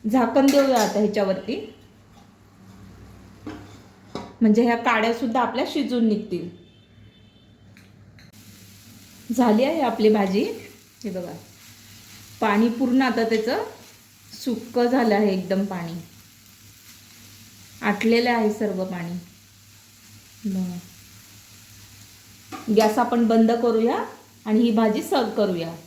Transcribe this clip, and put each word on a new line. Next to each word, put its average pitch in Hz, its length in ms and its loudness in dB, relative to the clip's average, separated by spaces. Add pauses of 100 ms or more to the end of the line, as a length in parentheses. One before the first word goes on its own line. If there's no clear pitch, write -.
(120)
झाकण 262 340 4
देऊया 269 360 4
आता 196 160 -2
ह्याच्यावरती, 208 760 -2 (2750)
म्हणजे 220 220 6
ह्या 233 140 2
काड्यासुद्धा 226 640 0
आपल्या 240 320 -2
शिजून 240 360 0
निघतील. 175 520 -4 (2750)
झाली 233 300 4
आहे 320 160 0
आपली 220 280 2
भाजी. 202 340 2 (600)
हे 214 60 -8
बघा, 180 220 -10 (1080)
पाणी 214 280 2
पूर्ण 247 340 2
आता 233 220 0
त्याचं 226 400 -2 (800)
सुक्क - 340 -6
झालं 240 360 2
आहे, 202 180 2
एकदम 190 320 -2
पाणी 175 280 -8 (1900)
आटलेलं 226 480 0
आहे 220 220 2
सर्व 190 320 -4
पाणी. 175 280 -8 (1300)
बघा, 185 340 -6 (2000)
गॅस 220 220 4
आपण 233 280 2
बंद 226 260 4
करूया 233 520 0 (420)
आणि 214 140 2
ही 233 100 2
भाजी 220 320 2
सर्व 254 280 -2
करूया. 175 440 -4 (120)